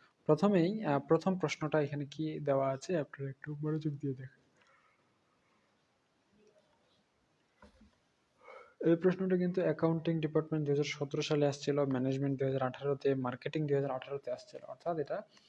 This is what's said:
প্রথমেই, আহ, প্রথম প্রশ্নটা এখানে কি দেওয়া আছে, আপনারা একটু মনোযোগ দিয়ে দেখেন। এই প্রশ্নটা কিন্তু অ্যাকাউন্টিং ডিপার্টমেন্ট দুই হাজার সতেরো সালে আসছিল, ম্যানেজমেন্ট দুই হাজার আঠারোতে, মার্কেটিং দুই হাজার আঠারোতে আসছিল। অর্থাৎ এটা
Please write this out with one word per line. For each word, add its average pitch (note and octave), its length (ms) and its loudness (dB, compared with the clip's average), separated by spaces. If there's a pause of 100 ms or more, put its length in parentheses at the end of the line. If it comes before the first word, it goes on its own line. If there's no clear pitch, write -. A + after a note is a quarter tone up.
(260)
প্রথমেই, F#3+ 600 4
আহ, C#3+ 140 4
প্রথম E3 400 2
প্রশ্নটা D3+ 420 0
এখানে C#3+ 240 -4
কি D#3 340 -6
দেওয়া C#3 300 2
আছে, C3+ 280 -2
আপনারা C#3 320 -4
একটু D3 260 -10
মনোযোগ D3+ 380 -2
দিয়ে C#3 200 -4
দেখেন। C3 280 -14 (4000)
এই E3+ 60 6
প্রশ্নটা F#3 420 2
কিন্তু F3+ 240 0
অ্যাকাউন্টিং E3 580 0
ডিপার্টমেন্ট D#3 460 0
দুই C#3+ 80 2
হাজার C#3+ 120 2
সতেরো C#3+ 360 -4
সালে D3 260 2
আসছিল, C#3+ 380 0
ম্যানেজমেন্ট C3+ 540 0
দুই C3+ 80 0
হাজার C3 160 0
আঠারোতে, C#3 520 0
মার্কেটিং C3+ 520 -2
দুই C#3+ 80 2
হাজার C#3 160 0
আঠারোতে C3 400 -6
আসছিল। - 320 -10
অর্থাৎ E3 340 -6
এটা D#3 240 -4 (280)